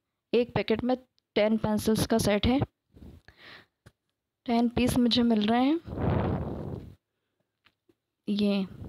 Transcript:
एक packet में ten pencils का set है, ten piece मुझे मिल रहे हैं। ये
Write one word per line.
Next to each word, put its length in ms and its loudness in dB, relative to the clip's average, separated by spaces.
एक 220 0
packet 300 -2
में 120 0
ten 200 4
pencils 500 0
का 120 2
set 280 0
है, 140 2
ten 220 2
piece 280 0
मुझे 260 2
मिल 240 2
रहे 180 2
हैं। 160 2
ये 380 0